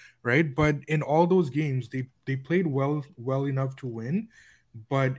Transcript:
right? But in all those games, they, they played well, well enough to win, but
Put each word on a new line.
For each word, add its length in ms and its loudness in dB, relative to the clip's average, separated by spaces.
right? 300 4
But 220 2
in 140 0
all 240 4
those 240 2
games, 380 -2
they, 200 -8
they 120 -2
played 300 0
well, 380 -2
well 280 -2
enough 320 -4
to 100 -12
win, 420 -4
but 300 0